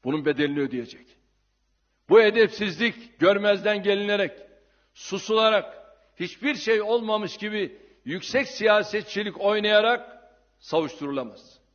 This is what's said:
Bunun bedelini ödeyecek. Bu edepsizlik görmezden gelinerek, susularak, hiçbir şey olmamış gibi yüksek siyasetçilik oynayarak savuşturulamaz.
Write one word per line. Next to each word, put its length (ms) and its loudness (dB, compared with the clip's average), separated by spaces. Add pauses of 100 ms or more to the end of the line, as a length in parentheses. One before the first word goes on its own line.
Bunun 200 -4
bedelini 360 0
ödeyecek. 460 -8 (1000)
Bu 120 10
edepsizlik 1000 0
görmezden 640 2
gelinerek, 560 -2 (560)
susularak, 880 -2 (360)
hiçbir 380 -6
şey 280 0
olmamış 540 -2
gibi 420 -6 (260)
yüksek 440 -4
siyasetçilik 920 -2
oynayarak 880 0 (280)
savuşturulamaz. 1000 -6 (160)